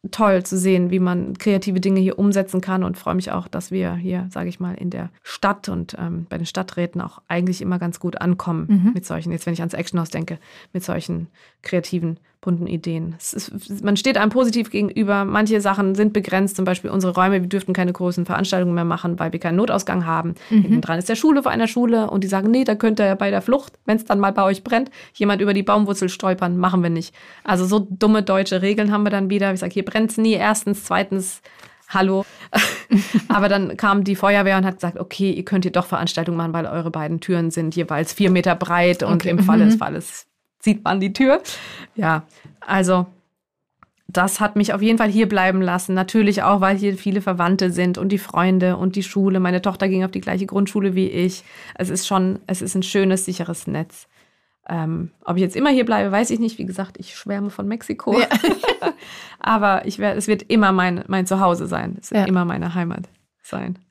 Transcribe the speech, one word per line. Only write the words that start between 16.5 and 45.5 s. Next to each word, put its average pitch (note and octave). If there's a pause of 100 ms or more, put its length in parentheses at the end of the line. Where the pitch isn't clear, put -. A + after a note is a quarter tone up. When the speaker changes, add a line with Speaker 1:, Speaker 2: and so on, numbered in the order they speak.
Speaker 1:
zum F#3+
Beispiel F3+
unsere F#3
Räume, F#3
wir F3+
dürften F#3+
keine F3+
großen F3+
Veranstaltungen F3+
mehr E3+
machen, E3+
weil E3
wir E3+
keinen E3+
Notausgang F#3+
haben. E3 (160)
Speaker 2:
Mhm. A3
Speaker 1:
Hinten F3
dran E3
ist F3+
der A3+
Schule C#4+
vor C#4
einer A3+
Schule A3+
und G3
die F#3+
sagen, G3
„Nee, C4
da A#3
könnt A3
ihr G3
bei G3+
der G3
Flucht, C4+ (140)
wenn's A3
dann G3+
mal G3
bei G3+
euch G3
brennt, A#3+ (220)
jemand G3+
über G3+
die G3
Baumwurzel G3+
stolpern, F#3
machen F3+
wir E3+
nicht.“ E3 (300)
Also F#3
so G3+ (100)
dumme G#3+
deutsche F#3+
Regeln G#3
haben G#3
wir G#3
dann G3
wieder. G3
Ich F#3+
sag, F3
„Hier F#3+
brennt's A3
nie“, A3
erstens, G3+
zweitens, F#3+ (460)
hallo. F#3+ (280)
<laughs> -
Aber G3+
dann G3
kam G3+
die G3
Feuerwehr G3
und F#3
hat F#3
gesagt, F3
Okay, F#3
ihr F3+
könnt F#3
hier F3+
doch F3+
Veranstaltungen E3+
machen, E3
weil E3
eure E3
beiden D#3+
Türen E3+
sind D#3+
jeweils E3
vier G3
Meter F3+
breit F3
und -
Speaker 2:
Okay. F3+
Speaker 1:
im F3
Fall G#3
Speaker 2:
Mhm. G#3+
Speaker 1:
des A3
Falles - (320)
zieht -
man F#3+
die G3
Tür. C4+ (520)
Ja, D#3+ (360)
also F#3 (1040)
das F#3
hat G#3
mich G#3
auf G3
jeden A3+
Fall A3
hier G#3+
bleiben F#3+